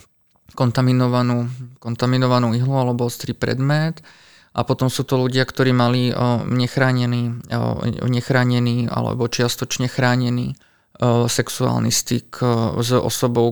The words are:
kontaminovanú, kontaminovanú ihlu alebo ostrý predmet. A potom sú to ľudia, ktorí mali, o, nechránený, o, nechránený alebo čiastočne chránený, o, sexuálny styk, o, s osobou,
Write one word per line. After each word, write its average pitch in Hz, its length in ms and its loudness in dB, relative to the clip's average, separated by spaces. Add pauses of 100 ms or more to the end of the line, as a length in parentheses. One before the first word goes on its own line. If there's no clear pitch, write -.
(580)
kontaminovanú, 123 880 2 (320)
kontaminovanú 123 800 0
ihlu 131 160 0
alebo 123 320 0
ostrý - 320 -6
predmet. 139 640 0 (560)
A 120 80 -2
potom 131 240 0
sú 131 160 -4
to 131 160 0
ľudia, 127 240 0
ktorí 131 320 2
mali, 123 320 2
o, 120 320 0
nechránený, 120 1120 0
o, 117 320 -2 (240)
nechránený 123 800 0
alebo 117 400 -2
čiastočne 123 560 -2
chránený, 123 720 0 (400)
o, 120 320 2
sexuálny 120 640 -2
styk, - 480 -4
o, 117 400 0
s 117 160 -2
osobou, 120 540 0